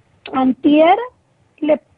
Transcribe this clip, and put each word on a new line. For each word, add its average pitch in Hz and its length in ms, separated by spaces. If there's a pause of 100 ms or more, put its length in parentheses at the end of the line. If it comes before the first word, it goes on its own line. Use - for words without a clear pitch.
(320)
antier 294 640 (640)
le, 302 220 (180)